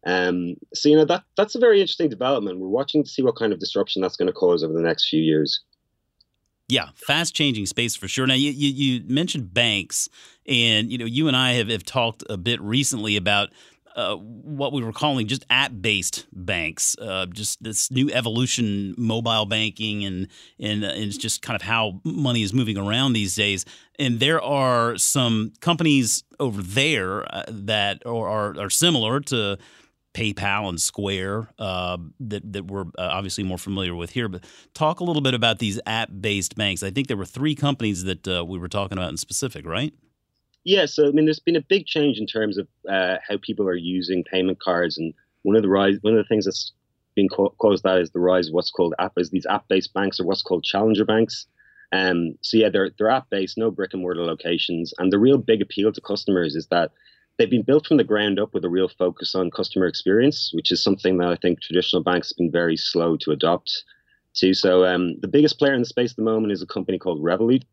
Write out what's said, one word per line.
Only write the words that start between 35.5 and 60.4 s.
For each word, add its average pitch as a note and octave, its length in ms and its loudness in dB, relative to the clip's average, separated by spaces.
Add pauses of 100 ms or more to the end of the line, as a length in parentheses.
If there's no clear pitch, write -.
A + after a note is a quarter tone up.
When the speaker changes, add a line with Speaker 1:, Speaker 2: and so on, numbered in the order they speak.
Speaker 2:
these G#2 280 -2
app-based G#2 720 -4
banks. G2+ 260 -2
I G2 80 -4
think C3 180 -2
there A2+ 100 -2
were F#2 80 -6
three D3 280 -2
companies A#2 500 -2
that, F#2 240 -6
uh, F2 160 -2
we F2+ 140 -8
were F2+ 100 -8
talking G2 280 -4
about F2+ 140 -4
in E2+ 80 -8
specific, - 480 -8
right? A2 260 -4 (720)
Speaker 1:
Yeah, F3+ 220 4
so, D3 200 4
I C#3+ 40 4
mean, D3+ 160 4
there's D#3 120 2
been E3+ 160 0
a D#3 60 2
big F#3 260 0
change D3 320 0
in G#2+ 80 -4
terms G#2+ 320 -2
of, G2 80 -6 (220)
uh, F#2+ 280 0 (120)
how G#2 140 -4
people G2+ 260 -2
are F2+ 80 0
using F2+ 480 -2
payment F#2 340 0
cards. F2 380 0
And D#2+ 180 -6 (280)
one G2+ 120 4
of A2 80 6
the G2+ 60 2
rise, G2 320 4
one G#2+ 140 2
of A2 40 6
the G#2 100 0
things G#2+ 180 2
that's - 260 -6 (420)
been G2 140 4
ca-, G2 300 0
caused G2+ 260 4
that F#2 140 4
is F2 120 0
the - 80 -4
rise F2+ 300 2
of D#2 60 -10
what's F2 160 0
called E2+ 280 0
app, F#2+ 200 -2
is F2 120 -2
these F#2 160 -4
app-based - 460 0
banks G2 260 -2
or - 60 -2
what's F#2+ 180 -2
called F2 220 -2
challenger G#2+ 400 2
banks. A2 420 0 (460)
Um, F2+ 480 0
so - 160 0
yeah, G#2+ 140 6
they're, F#2+ 280 0
they're G#2+ 120 2
app-based, G#2 480 -2
no A2 120 2
brick F#2+ 220 -6
and F#2+ 100 -4
mortar F2 220 -2
locations. E2+ 760 -2
And F#2 140 4
the G2+ 80 4
real C3 180 8
big A2+ 220 2
appeal G2+ 320 0
to - 80 -8
customers F2+ 560 0
is D#2+ 120 -6
that E2+ 220 2 (480)
they've A2+ 100 4
been A#2+ 140 2
built D3 240 4
from D3+ 120 6
the A#2 40 6
ground G#2 380 2
up G#2+ 120 -2
with F2+ 120 -2
a F2+ 40 0
real F2+ 200 2
focus F2+ 480 -2
on F2+ 160 0
customer F#2 340 0
experience, A2 680 2